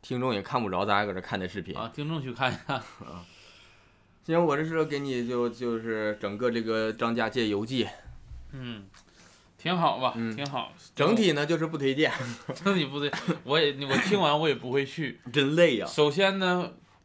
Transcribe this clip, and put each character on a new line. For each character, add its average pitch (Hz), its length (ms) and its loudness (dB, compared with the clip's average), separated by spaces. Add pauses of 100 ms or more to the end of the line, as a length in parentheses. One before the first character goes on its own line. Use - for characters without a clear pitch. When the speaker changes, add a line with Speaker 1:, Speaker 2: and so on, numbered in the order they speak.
Speaker 1:
听 127 180 -6
众 127 140 0
也 101 80 0
看 123 180 -4
不 104 120 -2
着 92 120 0
咱 101 120 2
俩 104 100 2
搁 101 80 -4
这 92 80 -6
看 98 180 -4
的 92 80 -4
视 92 140 -8
频。 82 160 -10
Speaker 2:
啊， 113 160 -8
听 147 160 -6
众 160 100 -4
去 131 140 -8
看 127 180 0
一 98 40 -6 (120)
下。 143 60 -2 (160)
Speaker 1:
<laughs> - 160 -18
啊。 87 180 -14 (1000)
行， 170 180 4
我 147 140 4
这 156 80 0
是 160 200 0
给 143 140 -4
你 127 280 -2
就， 120 200 0
就 117 300 -4
是 110 420 -2
整 101 160 -4
个 123 140 0
这 117 100 0
个 110 320 0
张 117 240 -2
家 113 140 0
界 113 180 0
游 104 160 0
记。 117 240 -2 (680)
Speaker 2:
嗯， 120 340 -12 (680)
挺 175 220 -2
好 160 220 2
吧， 123 160 0
Speaker 1:
嗯。 113 200 -4
Speaker 2:
挺 131 120 -6
好。 135 260 -6 (220)
Speaker 1:
整 175 200 4
体 202 180 4
呢， 147 120 0
就 160 140 2
是 160 80 0
不 160 100 -6
推 135 160 2
荐。 143 180 4 (220)
Speaker 2:
<laughs> - 220 -12
整 190 200 0
体 165 120 2
不 143 120 -6
推， 143 120 -2 (320)
我 143 180 2
也， 143 100 4 (140)
我 135 120 0
听 190 220 2
完 151 200 4
我 160 100 4
也 135 60 2
不 120 160 -6
会 139 120 2
去。 135 420 -6
Speaker 1:
<laughs> 123 60 -12
真 143 240 4
累 160 220 6
呀。 95 80 -2
Speaker 2:
首 147 240 4
先 190 300 2
呢， 180 340 0 (320)